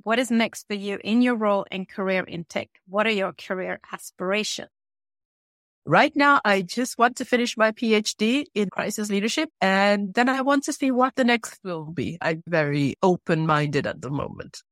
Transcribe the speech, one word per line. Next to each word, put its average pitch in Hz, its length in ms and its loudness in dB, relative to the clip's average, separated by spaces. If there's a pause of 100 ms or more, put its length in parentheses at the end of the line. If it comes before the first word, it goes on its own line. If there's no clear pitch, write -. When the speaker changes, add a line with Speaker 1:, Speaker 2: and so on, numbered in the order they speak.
Speaker 1:
what 226 160 0
is 254 100 0
next 226 380 0
for 208 80 -6
you 202 280 -6
in 233 200 2
your 247 120 2
role 208 360 2
and 190 180 -8
career 190 320 -2
in 175 220 -8
tech? - 260 -8 (180)
What 208 200 0
are - 40 0
your 190 220 -2
career 185 460 -8 (120)
aspirations? - 760 -6 (1120)
Speaker 2:
Right 233 320 4
now, 285 300 4
I 196 160 2
just 226 380 -4
want 247 160 4
to 254 100 -8
finish 240 320 0
my 220 140 4
P 220 240 0
H 214 220 0
D 247 360 2
in 196 160 -2
crisis 214 400 -6
leadership, 220 400 -2 (100)
and 196 540 2
then 247 160 2
I 262 120 0
want 277 240 2
to 302 80 -4
see 269 180 0
what 254 240 2
the 262 80 2
next 240 400 0
will 165 220 -8
be. 165 360 -6
I'm 165 260 -4
very 147 540 0
open-minded 156 880 0
at - 120 -8
the 123 120 -8
moment. - 500 -8 (100)